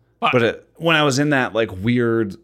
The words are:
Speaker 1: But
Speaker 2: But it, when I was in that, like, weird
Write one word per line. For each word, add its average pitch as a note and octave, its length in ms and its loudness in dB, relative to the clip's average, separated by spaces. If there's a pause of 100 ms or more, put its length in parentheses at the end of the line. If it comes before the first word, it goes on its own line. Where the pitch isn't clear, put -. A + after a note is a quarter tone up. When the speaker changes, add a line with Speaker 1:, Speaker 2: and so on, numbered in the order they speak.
(200)
Speaker 1:
But A#3 140 0
Speaker 2:
But B2 100 2
it, G#2 240 -2 (100)
when E3 180 0
I D3+ 80 2
was C3+ 160 0
in D3 120 0
that, B2 220 0
like, G#2+ 220 -2
weird A2+ 680 -2